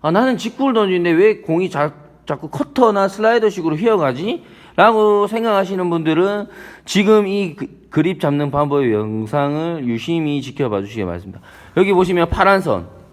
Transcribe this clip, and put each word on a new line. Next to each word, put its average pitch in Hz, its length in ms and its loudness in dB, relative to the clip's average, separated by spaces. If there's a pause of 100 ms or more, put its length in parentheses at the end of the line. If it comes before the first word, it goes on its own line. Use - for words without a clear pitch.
"아, 151 100 -2
나는 240 280 2
직구를 254 360 -2
던지는데 185 360 2
왜 202 320 4
공이 170 280 -2
자-, 147 220 -2 (340)
자꾸 151 220 -8
커터나 208 600 0
슬라이더식으로 208 680 0
휘어가지?" 185 680 -2 (320)
라고 208 520 4
생각하시는 196 640 -2
분들은 170 560 0 (400)
지금 208 400 4
이 190 280 -4
그-, - 140 -10 (220)
그립 160 300 0
잡는 143 300 0
방법의 143 440 0
영상을 143 920 -4
유심히 147 540 -2
지켜봐 123 400 -4
주시기 104 240 -8
바랍니다. 87 360 -8 (360)
여기 196 160 4
보시면 175 380 2
파란 196 320 2
선 98 260 -2 (240)